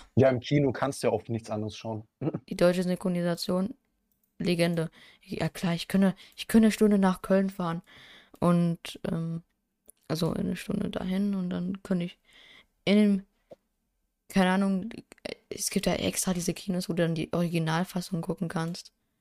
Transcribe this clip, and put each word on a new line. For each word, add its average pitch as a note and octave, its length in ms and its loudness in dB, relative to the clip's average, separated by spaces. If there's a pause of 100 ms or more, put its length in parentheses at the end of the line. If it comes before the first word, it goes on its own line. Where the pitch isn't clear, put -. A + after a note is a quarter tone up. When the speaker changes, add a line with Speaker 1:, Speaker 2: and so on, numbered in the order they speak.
(140)
Speaker 1:
Ja, C3 140 8
im B2+ 100 2
Kino C#3+ 320 2
kannst C3+ 320 -4
du B2 60 2
ja G#2+ 40 2
oft G#2+ 160 -2
nichts A2+ 220 -6
anderes G#2+ 260 -6
schauen. A2 300 -10 (140)
<laughs> - 280 -6
Speaker 2:
Die - 80 -8
deutsche F3+ 280 2
Synchronisation, F3+ 880 -2 (640)
Legende. E3+ 540 0 (300)
Ja D#3+ 260 -4
klar, E3+ 260 -2
ich - 140 -6
könnte, F#3+ 260 4 (220)
ich - 100 -12
könnte A3 200 8
eine G#3 60 6
Stunde G#3 260 4
nach F#3+ 240 2
Köln F#3+ 280 2
fahren F3 320 -6 (560)
und, E3+ 600 2 (100)
ähm, E3 320 -4 (640)
also D#3+ 260 -2
eine F3+ 220 -2
Stunde - 360 -4
dahin G3 440 -2
und F3+ 160 -4
dann F#3 320 -4
könnte F3 220 -2
ich - 140 -10 (680)
in G3 120 4
dem, G3+ 300 4 (1000)
keine F#3 220 4
Ahnung, G3 400 0 (580)
es - 220 -6
gibt - 160 -2
ja F3+ 80 2
extra - 400 -2
diese F3 180 -2
Kinos, F3+ 360 -6
wo E3+ 40 -2
du E3+ 100 0
dann E3 120 2
die D#3+ 180 -4
Originalfassung E3+ 880 -2
gucken E3+ 280 -4
kannst. E3 440 -6 (280)